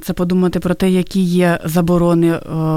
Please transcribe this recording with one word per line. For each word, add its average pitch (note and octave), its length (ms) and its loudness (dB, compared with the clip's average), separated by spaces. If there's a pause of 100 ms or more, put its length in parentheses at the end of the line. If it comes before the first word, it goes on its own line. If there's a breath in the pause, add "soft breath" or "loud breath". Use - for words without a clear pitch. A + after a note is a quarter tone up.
це F3+ 120 -6
подумати F3+ 460 0
про F3+ 140 -2
те, F#3+ 160 0
які F#3 320 0
є F3 440 2
заборони, E3+ 600 2
е, E3 120 0 (380)